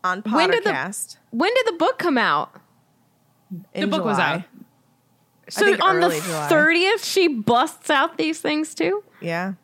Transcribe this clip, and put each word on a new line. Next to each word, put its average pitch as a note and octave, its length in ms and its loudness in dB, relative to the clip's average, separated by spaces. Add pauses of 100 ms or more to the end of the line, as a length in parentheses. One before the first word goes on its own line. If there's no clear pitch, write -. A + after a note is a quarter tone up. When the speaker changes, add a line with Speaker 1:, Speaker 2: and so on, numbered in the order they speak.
Speaker 1:
On F#3 160 -4
Speaker 2:
When D4+ 280 2
did A#4 140 0
the, G#4 60 0
Speaker 1:
Pottercast E3+ 460 -8 (140)
Speaker 2:
when E4 240 0
did B4+ 120 2
the A4 120 0
book G4+ 200 0
come D4+ 200 0
out? D#3+ 340 0 (1200)
Speaker 1:
in G3 80 -4
Speaker 3:
The G3+ 40 0
book G3+ 180 -2
was - 120 0
Speaker 1:
July. D#3 180 0
Speaker 3:
out. F3+ 60 -6
Speaker 1:
I - 40 -14 (1040)
Speaker 2:
So - 140 0
Speaker 1:
think F#4 180 4
Speaker 2:
on F4+ 180 4
the F4 60 4
Speaker 1:
early E4 140 0
July. D#4 280 -4
Speaker 2:
thirtieth, E4+ 560 2
she F4+ 240 2
busts A#3+ 640 0
out D4+ 280 2
these D#4+ 220 -4
things D4+ 340 -4
too? F#4+ 300 -2 (160)
Speaker 1:
Yeah. F3 440 -6